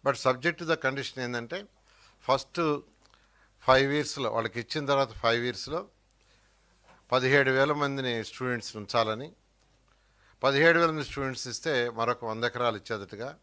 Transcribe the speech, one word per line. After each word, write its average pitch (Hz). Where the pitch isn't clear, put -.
But 135
subject 139
to 170
the 160
condition 135
ఏంటంటే 123
ఫస్ట్ 147
ఫైవ్ 135
ఇయర్స్‌లో 139
వాళ్ళకి 113
ఇచ్చిన 143
తర్వాత 135
ఫైవ్ 117
ఇయర్స్‌లో 135
పదిహేడు 131
వేల 139
మందిని 135
స్టూడెంట్స్ 123
ఉంచాలని, 113
పదిహేడు 156
వేల 165
మంది 151
స్టూడెంట్స్ 135
ఇస్తే 123
మరొక 117
వంద 113
ఎకరాలు 120
ఇచ్చేటట్టుగా 107